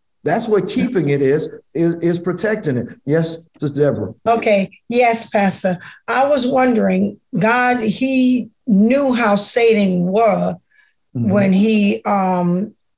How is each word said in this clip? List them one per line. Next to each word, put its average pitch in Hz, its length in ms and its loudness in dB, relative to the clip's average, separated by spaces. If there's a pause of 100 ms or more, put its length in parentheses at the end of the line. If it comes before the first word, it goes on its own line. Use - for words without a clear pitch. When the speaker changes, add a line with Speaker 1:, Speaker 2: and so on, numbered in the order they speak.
(260)
Speaker 1:
That's 220 240 -2
what 208 180 2
keeping 190 400 -2
it 143 140 0
is, 151 260 0 (260)
is, 170 240 0
is 170 220 -2
protecting 180 560 -4
it. 117 120 -4 (180)
Yes, 165 360 -2 (180)
Sister 143 200 -6
Deborah. 135 340 -2 (140)
Speaker 2:
Okay. 220 500 0 (120)
Yes, 233 400 0
Pastor. 190 480 0 (320)
I 254 180 2
was 285 180 0
wondering, 208 720 0 (220)
God, 247 420 2
he 254 680 0 (180)
knew 247 460 2
how 220 220 2
Satan 202 720 2
were 190 480 0 (600)
Speaker 1:
Mm-hmm. 120 140 -2
Speaker 2:
when 190 240 2
he, 214 520 2
um, 185 680 -2 (240)